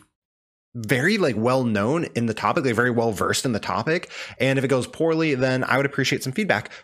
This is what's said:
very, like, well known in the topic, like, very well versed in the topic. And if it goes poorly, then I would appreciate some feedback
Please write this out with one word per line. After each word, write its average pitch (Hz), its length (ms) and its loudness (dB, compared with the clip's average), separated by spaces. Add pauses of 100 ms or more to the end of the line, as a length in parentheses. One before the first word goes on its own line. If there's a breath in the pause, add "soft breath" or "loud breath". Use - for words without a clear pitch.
(760)
very, 139 420 0
like, 147 180 2
well 123 280 2
known 120 400 0 (100)
in 120 140 0
the 110 80 -2
topic, 110 280 0
like, 123 120 0
very 120 160 2
well 117 200 2
versed 95 320 0
in 127 100 0
the 101 60 -2
topic. 113 520 -2 (280 loud breath)
And 135 200 2
if 131 60 2
it - 20 0
goes 123 180 2
poorly, 160 480 0
then 127 300 0
I 123 140 2
would 139 100 2
appreciate 131 360 -2
some 131 80 -4
feedback 131 400 0 (120)